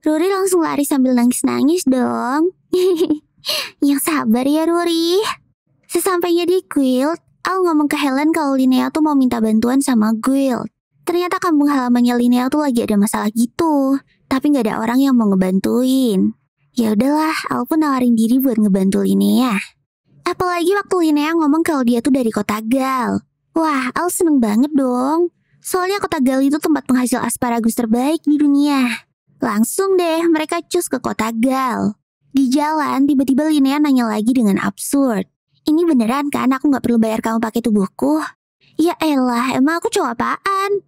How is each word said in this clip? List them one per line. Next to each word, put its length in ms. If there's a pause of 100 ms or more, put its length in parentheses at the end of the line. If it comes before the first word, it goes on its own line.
Rory 240
langsung 320
lari 240
sambil 320
nangis-nangis 720
dong. 640 (200)
<laughs> 400 (760)
Yang 160
sabar 400
ya, 240
Rory. 480 (720)
Sesampainya 560
di 240
guild, 560 (160)
Al 240
ngomong 240
ke 80
Helen 400
kalau 160
Linnea 400
tuh 80
mau 160
minta 240
bantuan 400
sama 320
guild. 560 (400)
Ternyata 320
kampung 320
halamannya 480
Linnea 320
tuh 160
lagi 160
ada 160
masalah 320
gitu, 640 (360)
tapi 160
nggak 160
ada 160
orang 240
yang 80
mau 160
ngebantuin. 1040 (400)
Ya 240
udahlah, 400 (160)
Al 160
pun 160
nawarin 320
diri 240
buat 160
ngebantu 480
Linnea. 560 (640)
Apalagi 480
waktu 320
Linnea 320
ngomong 240
kalau 240
dia 160
tuh 160
dari 160
kota 320
Gal. 560 (320)
Wah, 400
Al 160
seneng 320
banget 320
dong. 560 (320)
Soalnya 400
kota 240
Gal 160
itu 160
tempat 320
penghasil 320
asparagus 560
terbaik 480
di 160
dunia. 640 (400)
Langsung 560
deh, 320
mereka 320
cus 240
ke 80
kota 400
Gal. 640 (320)
Di 160
jalan, 560
tiba-tiba 480
Linnea 240
nanya 320
lagi 240
dengan 240
absurd. 720 (400)
"Ini 160
beneran 480
kan 240
aku 160
nggak 160
perlu 80
bayar 240
kamu 160
pakai 240
tubuhku?" 640 (560)
"Ya 160
elah, 560
emang 240
aku 160
cowok 240
apaan? 720